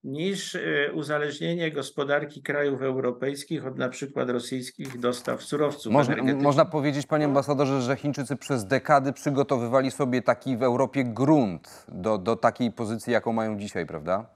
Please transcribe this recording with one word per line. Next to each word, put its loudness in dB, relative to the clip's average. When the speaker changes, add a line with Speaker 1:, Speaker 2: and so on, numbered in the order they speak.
Speaker 1:
niż, -6
e, 0
uzależnienie -2
gospodarki -4
krajów 0
europejskich -2
od -8
na -2
przykład -4
rosyjskich -6
dostaw -2
surowców -2
Speaker 2:
Można, 4
Speaker 1:
energetycznych. 0
Speaker 2:
można 6
powiedzieć, -2
panie 2
ambasadorze, 2
że 0
Chińczycy -4
przez -2
dekady 4
przygotowywali 2
sobie 0
taki 0
w 0
Europie 2
grunt 2
do, 0
do 2
takiej 0
pozycji, -4
jaką 2
mają -2
dzisiaj, -6
prawda? -4